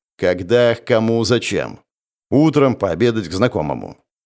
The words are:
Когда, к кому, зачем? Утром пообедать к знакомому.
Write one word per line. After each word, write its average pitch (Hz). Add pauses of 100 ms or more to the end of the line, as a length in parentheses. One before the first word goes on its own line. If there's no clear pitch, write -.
(180)
Когда, 95
к -
кому, 117
зачем? 101 (500)
Утром 139
пообедать 101
к 82
знакомому. 76 (280)